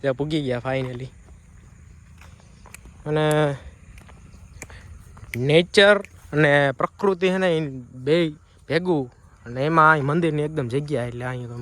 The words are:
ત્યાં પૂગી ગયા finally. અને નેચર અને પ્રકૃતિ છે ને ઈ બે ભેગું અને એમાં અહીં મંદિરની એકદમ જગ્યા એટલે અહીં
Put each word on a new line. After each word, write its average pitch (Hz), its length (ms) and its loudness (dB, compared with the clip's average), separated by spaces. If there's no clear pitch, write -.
ત્યાં 135 140 0
પૂગી 151 280 -4
ગયા 123 180 -4
finally. 131 480 -6
અને 151 500 0
નેચર 180 640 4
અને 143 400 4
પ્રકૃતિ 185 560 -2
છે 185 100 0
ને 180 200 2
ઈ 156 100 -4
બે 151 380 0
ભેગું 151 420 -2
અને 123 180 -6
એમાં 156 280 6
અહીં 151 120 2
મંદિરની 151 380 0
એકદમ 151 260 -4
જગ્યા 143 360 -4
એટલે 120 200 -10
અહીં 127 240 -8